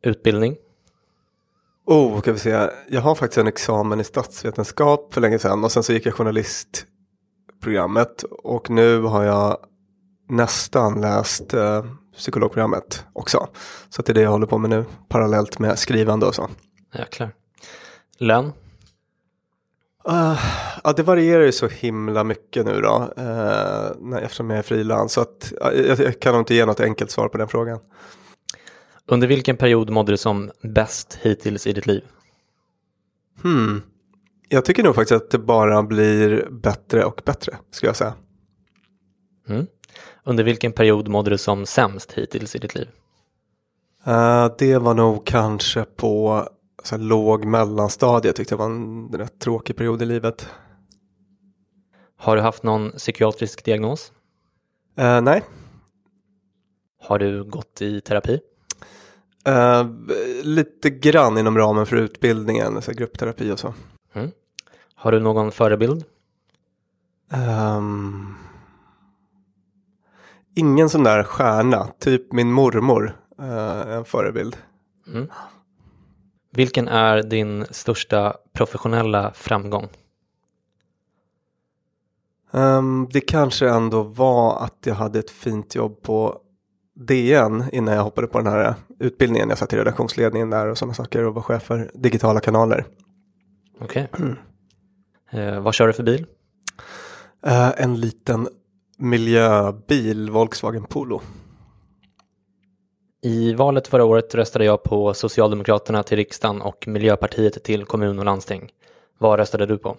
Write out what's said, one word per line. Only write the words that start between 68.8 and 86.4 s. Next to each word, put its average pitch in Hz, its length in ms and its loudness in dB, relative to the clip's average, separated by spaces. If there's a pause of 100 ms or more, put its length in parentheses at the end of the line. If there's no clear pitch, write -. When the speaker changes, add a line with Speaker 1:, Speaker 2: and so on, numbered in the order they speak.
Speaker 2:
ingen 156 360 4
sån 151 140 4
där 107 180 6
stjärna, 110 680 0 (100)
typ 127 340 0
min 120 200 2
mormor, 117 640 2 (220)
eh, 113 580 -8
en 117 80 -8
förebild. 104 520 -4 (500)
Speaker 1:
Mm. 127 220 -10 (1300)
Vilken 127 320 0
är 110 340 4
din 107 480 -4
största 104 640 -2 (160)
professionella 110 800 -2
framgång? 104 560 -6 (2750)
Speaker 2:
Ehm, 131 600 0
det 135 80 2
kanske 139 480 0
ändå 113 340 2
var 117 600 2
att - 200 -12
jag 113 100 -2
hade 107 240 -4
ett 107 120 -6
fint 107 440 -8
jobb 110 280 -6
på 110 380 -2 (540)